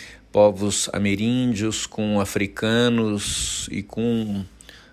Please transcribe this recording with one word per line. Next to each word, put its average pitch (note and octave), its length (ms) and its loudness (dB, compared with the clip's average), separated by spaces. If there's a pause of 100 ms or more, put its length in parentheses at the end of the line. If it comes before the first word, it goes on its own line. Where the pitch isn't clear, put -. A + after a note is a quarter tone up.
(300)
povos G#2 600 4
ameríndios, G#2+ 920 0
com G#2+ 360 -2
africanos A2 1500 0
e G2+ 100 -4
com A2 640 -2 (480)